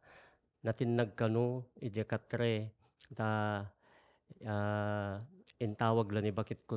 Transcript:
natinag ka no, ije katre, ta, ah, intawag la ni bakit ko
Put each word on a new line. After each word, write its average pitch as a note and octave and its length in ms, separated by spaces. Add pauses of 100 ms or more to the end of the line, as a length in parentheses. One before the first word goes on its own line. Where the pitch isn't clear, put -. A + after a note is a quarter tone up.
(680)
natinag A#2 480
ka A2+ 160
no, B2 480
ije A2 240
katre, A2 720 (400)
ta, G#2+ 480 (800)
ah, G#2 800 (400)
intawag A2+ 480
la G#2 100
ni G#2 140
bakit A2 320
ko - 100